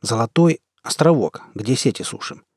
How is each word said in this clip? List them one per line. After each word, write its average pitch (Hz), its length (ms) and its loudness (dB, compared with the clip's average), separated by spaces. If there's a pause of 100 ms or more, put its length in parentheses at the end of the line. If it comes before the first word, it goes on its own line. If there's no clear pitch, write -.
Золотой — 117 600 0 (200)
островок, 147 600 0 (140)
где 113 200 -2
сети - 280 -2
сушим. - 420 -12 (120)